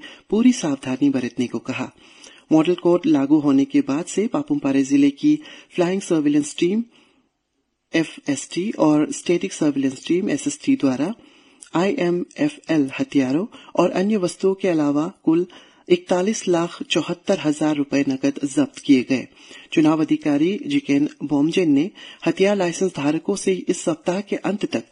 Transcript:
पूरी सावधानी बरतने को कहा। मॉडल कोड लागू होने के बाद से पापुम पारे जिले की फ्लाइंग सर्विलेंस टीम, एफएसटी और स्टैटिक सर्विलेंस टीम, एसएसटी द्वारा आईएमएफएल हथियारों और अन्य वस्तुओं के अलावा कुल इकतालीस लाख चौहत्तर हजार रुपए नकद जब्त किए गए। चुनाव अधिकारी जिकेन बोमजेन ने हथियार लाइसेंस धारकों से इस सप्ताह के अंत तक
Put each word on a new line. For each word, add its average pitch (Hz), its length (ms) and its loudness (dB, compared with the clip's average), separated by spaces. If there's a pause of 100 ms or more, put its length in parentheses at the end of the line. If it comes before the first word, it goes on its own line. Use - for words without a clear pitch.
(300)
पूरी 233 220 4
सावधानी 139 580 -2
बरतने 123 380 -2
को 117 120 -6
कहा। - 320 -8 (600)
मॉडल 160 240 4
कोड 175 300 2
लागू 147 340 4
होने 139 260 4
के 143 160 0
बाद 139 240 -4
से 196 220 -2
पापुम 147 320 -4
पारे 139 240 0
जिले 143 260 4
की 151 300 0 (360)
फ्लाइंग 180 260 0
सर्विलेंस 147 560 0
टीम, 202 260 0 (1120)
एफएसटी 165 760 -4
और 151 400 2
स्टैटिक 180 420 -2
सर्विलेंस 135 540 -2
टीम, 180 220 0
एसएसटी 143 460 -2
द्वारा 135 380 -2 (640)
आईएमएफएल 165 1200 -2
हथियारों 139 460 0 (300)
और 175 160 2
अन्य 202 260 0
वस्तुओं 190 360 -2
के 190 140 -4
अलावा 151 460 0 (100)
कुल 170 240 2 (420)
इकतालीस 180 580 0
लाख 170 360 0
चौहत्तर 175 560 -2
हजार 151 360 0
रुपए 139 340 0
नकद 135 360 -2
जब्त 139 340 -2
किए 127 240 4
गए। 127 240 -2 (460)
चुनाव 156 280 2
अधिकारी 151 680 0
जिकेन 143 420 0 (140)
बोमजेन 151 480 0
ने 147 200 2 (340)
हथियार 190 300 2
लाइसेंस 180 400 -2
धारकों 156 400 -2
से 190 180 -2
इस 180 280 -4
सप्ताह 180 400 -4
के 202 140 -6
अंत 185 300 -4
तक - 260 -6